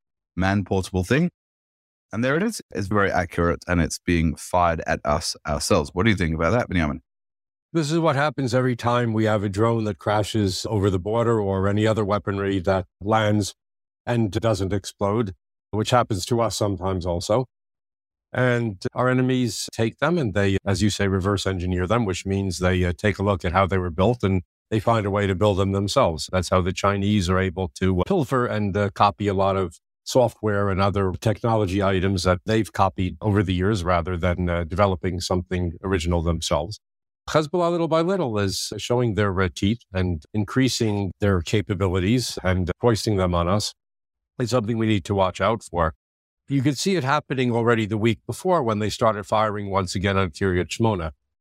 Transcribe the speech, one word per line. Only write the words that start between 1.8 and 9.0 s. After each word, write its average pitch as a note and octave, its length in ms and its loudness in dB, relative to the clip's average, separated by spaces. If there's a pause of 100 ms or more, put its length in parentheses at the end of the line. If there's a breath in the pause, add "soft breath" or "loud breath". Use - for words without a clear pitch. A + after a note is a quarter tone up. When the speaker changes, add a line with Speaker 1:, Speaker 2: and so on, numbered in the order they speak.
Speaker 1:
And A2+ 100 -2
there C#3 140 2
it F3+ 40 0
is. A3 280 -4
It's G2 160 -6
very G2 240 2
accurate, E2+ 580 -2
and E2+ 140 2
it's D#2 160 -4
being E2 380 0
fired E2+ 500 0
at D#2+ 180 -2
us D2 320 -2 (100)
ourselves. D2+ 460 0
What F#2 120 0
do A2+ 60 4
you G2 60 2
think D#2+ 180 0
about E2 180 0
that, A#2+ 180 0
Binyamin? D#2 300 -2 (720)
Speaker 2:
This D#3 200 -2
is E3+ 80 2
what D#3 160 2
happens C#3 360 -2
every B2+ 220 2
time A#2+ 380 0